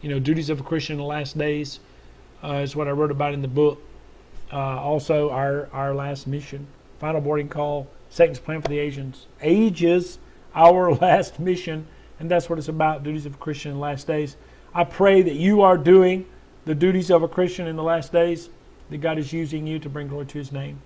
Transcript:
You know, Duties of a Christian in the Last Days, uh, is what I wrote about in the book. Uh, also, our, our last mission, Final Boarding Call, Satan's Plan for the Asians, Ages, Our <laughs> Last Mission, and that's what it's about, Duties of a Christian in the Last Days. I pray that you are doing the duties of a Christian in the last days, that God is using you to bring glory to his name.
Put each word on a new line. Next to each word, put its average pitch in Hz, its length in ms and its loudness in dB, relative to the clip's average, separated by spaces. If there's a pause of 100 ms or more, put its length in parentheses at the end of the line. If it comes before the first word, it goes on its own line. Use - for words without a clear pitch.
You 147 100 -10
know, 139 80 -2
Duties 147 300 -2
of 147 120 -4
a - 20 -10
Christian 156 320 -6
in 147 40 -6
the 143 60 -8
Last 151 320 -8
Days, 147 440 -4 (600)
uh, 143 200 -4
is 139 140 -6
what 147 120 -4
I 143 40 -2
wrote 147 180 0
about 143 240 -2
in 139 80 -6
the 135 60 -6
book. 147 340 2 (720)
Uh, 139 280 -4
also, 147 500 0
our, 139 420 -4
our 139 220 -4
last 139 320 -8
mission, 139 400 -10 (340)
Final 156 200 -4
Boarding 147 280 -2
Call, 147 400 -6 (220)
Satan's 165 280 4
Plan 156 220 -8
for 147 80 -10
the 147 100 -4
Asians, 139 480 -8 (140)
Ages, 175 800 2 (360)
Our 175 400 8
<laughs> 127 60 -2
Last 170 400 2
Mission, 170 460 -4 (340)
and 165 100 -6
that's 170 200 0
what 165 80 -2
it's 143 100 -8
about, 156 340 -2
Duties 151 220 -6
of 143 100 -12
a - 40 -20
Christian 147 340 -8
in 139 60 -8
the 143 40 -6
Last 143 240 -8
Days. 151 300 -4 (380)
I 175 100 2
pray 196 380 6
that 170 120 2
you 196 280 4
are 185 160 8
doing 185 480 6 (380)
the 156 100 -2
duties 180 360 2
of 170 120 6
a 165 60 -2
Christian 180 380 -2
in 160 80 -8
the 160 80 -6
last 165 300 -2
days, 170 380 0 (400)
that 147 80 -10
God 156 200 -4
is 147 140 -8
using 156 340 -6
you 156 140 -8
to 156 80 -14
bring 143 180 -10
glory 143 200 -10
to 147 120 -12
his 139 140 -12
name. 139 340 -10